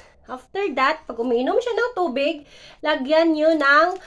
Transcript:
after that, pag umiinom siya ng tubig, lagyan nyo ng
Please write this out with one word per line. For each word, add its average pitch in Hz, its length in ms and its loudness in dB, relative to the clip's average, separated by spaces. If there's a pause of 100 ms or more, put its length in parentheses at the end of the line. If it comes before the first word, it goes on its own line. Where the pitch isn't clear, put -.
(260)
after 254 480 -8
that, 277 320 -2
pag 254 80 -10
umiinom 254 480 -2
siya 466 160 -4
ng 480 160 -2
tubig, 294 480 -2 (400)
lagyan 302 560 0
nyo 320 160 4
ng 294 340 4 (180)